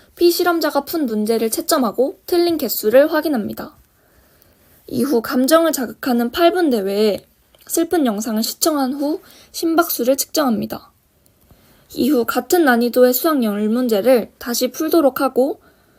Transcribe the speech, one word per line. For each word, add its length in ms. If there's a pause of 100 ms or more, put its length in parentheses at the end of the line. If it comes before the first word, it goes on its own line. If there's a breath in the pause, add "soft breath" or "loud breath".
(140 soft breath)
피실험자가 720
푼 200
문제를 460
채점하고 760
틀린 320
개수를 560
확인합니다. 640 (1080 soft breath)
이후 340
감정을 500
자극하는 600
팔 200
분 200
내외에 520 (440)
슬픈 400
영상을 340
시청한 520
후 280 (300 loud breath)
심박수를 680
측정합니다. 720 (1040 soft breath)
이후 320
같은 400
난이도의 480
수학 300
열 260
문제를 680
다시 320
풀도록 500
하고 400 (380 soft breath)